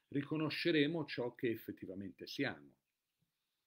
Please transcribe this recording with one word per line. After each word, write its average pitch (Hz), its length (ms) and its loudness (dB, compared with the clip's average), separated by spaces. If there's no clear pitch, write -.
riconosceremo 156 960 2
ciò 120 300 -2
che 123 140 2
effettivamente 95 800 -6
siamo. 76 480 -4